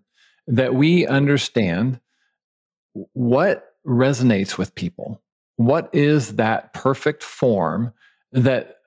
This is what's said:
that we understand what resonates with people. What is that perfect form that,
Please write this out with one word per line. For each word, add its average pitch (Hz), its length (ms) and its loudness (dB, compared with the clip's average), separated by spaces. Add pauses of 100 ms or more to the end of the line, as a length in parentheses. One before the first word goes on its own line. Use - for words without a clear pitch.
(480)
that 127 280 0
we 160 320 2
understand 127 920 0 (1160)
what 131 640 0 (100)
resonates 123 720 0
with - 180 -6
people. - 460 -10 (360)
What 135 360 0
is 143 440 0
that 110 360 -2
perfect 135 480 -2
form 104 720 -2 (380)
that, 127 560 0